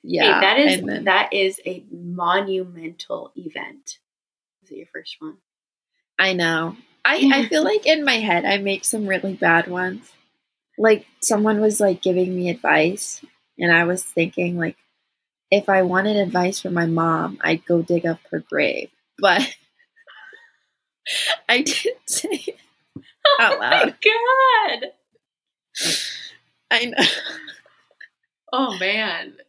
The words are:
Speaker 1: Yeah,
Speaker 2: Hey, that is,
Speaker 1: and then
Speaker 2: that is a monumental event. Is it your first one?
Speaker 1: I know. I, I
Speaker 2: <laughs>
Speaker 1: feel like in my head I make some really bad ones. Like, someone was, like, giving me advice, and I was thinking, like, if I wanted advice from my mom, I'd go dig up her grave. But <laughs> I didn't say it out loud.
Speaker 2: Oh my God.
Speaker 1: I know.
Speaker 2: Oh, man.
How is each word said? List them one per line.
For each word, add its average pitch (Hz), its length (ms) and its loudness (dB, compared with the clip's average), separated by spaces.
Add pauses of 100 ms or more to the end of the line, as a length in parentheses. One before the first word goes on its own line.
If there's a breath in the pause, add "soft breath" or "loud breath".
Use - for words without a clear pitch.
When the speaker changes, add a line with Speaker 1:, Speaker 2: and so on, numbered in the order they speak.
Speaker 1:
Yeah, - 320 2
Speaker 2:
Hey, 87 60 4
that 202 180 4
is, 190 220 4
Speaker 1:
and 190 80 -8
then 202 160 -6
Speaker 2:
that 196 280 2
is 190 320 -2
a 180 280 -10
monumental 175 1400 -6
event. - 640 -16 (640)
Is - 80 -20
it - 80 -18
your - 140 -20
first - 280 -16
one? 156 160 -16 (800)
Speaker 1:
I 190 140 4
know. 165 440 -2 (280)
I, 269 300 4
I 277 100 2
Speaker 2:
<laughs> 214 40 -4
Speaker 1:
feel 311 160 2
like 415 220 0
in 302 180 2
my 262 100 2
head 208 300 0
I 202 140 0
make 196 260 -4
some 220 220 -2
really 190 280 -4
bad 170 340 2
ones. 185 420 -8 (680)
Like, 214 280 4 (140)
someone 214 400 2
was, 214 200 2
like, 190 220 2
giving 185 320 0
me 180 160 -2
advice, 160 760 0 (340)
and 175 140 0
I 170 120 4
was 180 180 -2
thinking, 175 560 -2
like, 165 180 -6 (760)
if 202 180 2
I 190 140 4
wanted 190 340 0
advice 185 440 0
from 185 140 -6
my 170 120 0
mom, 165 560 -2
I'd 165 220 -2
go 170 180 2
dig 170 240 -2
up 165 140 -4 (100)
her 160 100 -6
grave. - 500 -4 (280)
But 196 240 4
<laughs> - 140 -6 (1900 loud breath)
I 247 140 2
didn't - 460 -4
say - 380 -2
it - 100 -10 (840 soft breath)
out 220 200 4
loud. - 360 2 (100)
Speaker 2:
Oh 466 760 2
my - 0 -
God. 254 100 -10 (1800 loud breath)
Speaker 1:
I 233 160 2
know. 247 180 0 (1500 loud breath)
Speaker 2:
Oh, 254 260 -2
man. 190 560 -4 (140)